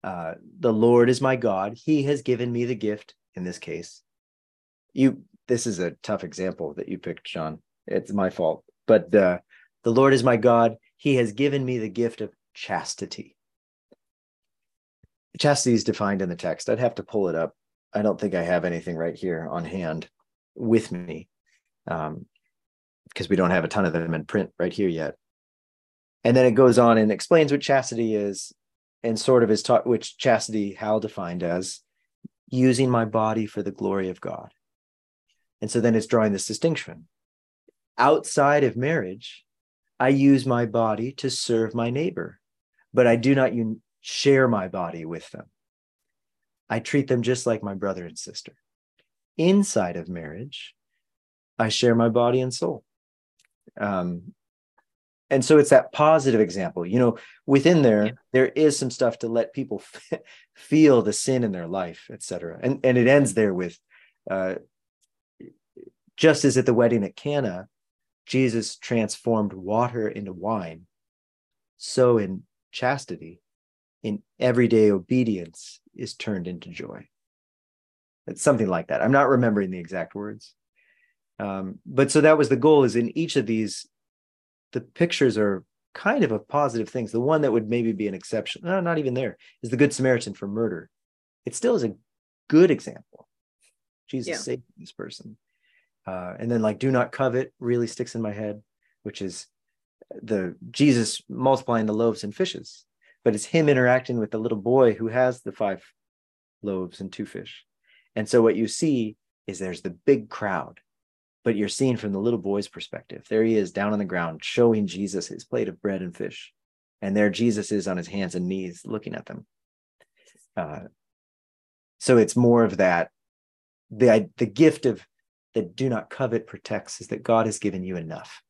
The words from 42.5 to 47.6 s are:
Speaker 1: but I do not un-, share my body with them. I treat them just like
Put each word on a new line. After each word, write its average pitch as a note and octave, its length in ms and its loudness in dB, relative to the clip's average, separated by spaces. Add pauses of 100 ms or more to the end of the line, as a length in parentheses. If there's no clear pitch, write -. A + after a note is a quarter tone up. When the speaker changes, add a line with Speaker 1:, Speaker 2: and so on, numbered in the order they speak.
Speaker 1:
but B2 140 6
I A#2 100 6
do C3 180 4
not C3 160 2
un-, A2+ 300 -4 (180)
share C3+ 480 4
my G2+ 200 0
body E2+ 380 -8
with E2 260 -12
them. - 180 -20 (1200)
I A2 100 -2
treat C#3 280 -2
them B2 140 0
just B2 240 -2
like A2 160 0